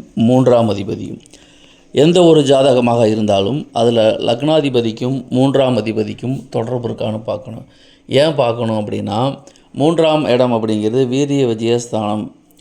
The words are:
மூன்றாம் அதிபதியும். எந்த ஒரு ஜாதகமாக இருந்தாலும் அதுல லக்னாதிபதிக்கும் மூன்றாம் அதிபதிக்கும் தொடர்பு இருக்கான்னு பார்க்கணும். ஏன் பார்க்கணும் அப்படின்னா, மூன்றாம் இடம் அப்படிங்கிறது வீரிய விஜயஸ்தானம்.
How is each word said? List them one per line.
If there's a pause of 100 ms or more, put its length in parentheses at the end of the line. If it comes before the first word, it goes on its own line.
(140)
மூன்றாம்
அதிபதியும். (720)
எந்த
ஒரு
ஜாதகமாக
இருந்தாலும் (120)
அதுல (180)
லக்னாதிபதிக்கும் (140)
மூன்றாம்
அதிபதிக்கும் (140)
தொடர்பு
இருக்கான்னு
பார்க்கணும். (440)
ஏன்
பார்க்கணும்
அப்படின்னா, (520)
மூன்றாம்
இடம்
அப்படிங்கிறது
வீரிய
விஜயஸ்தானம். (340)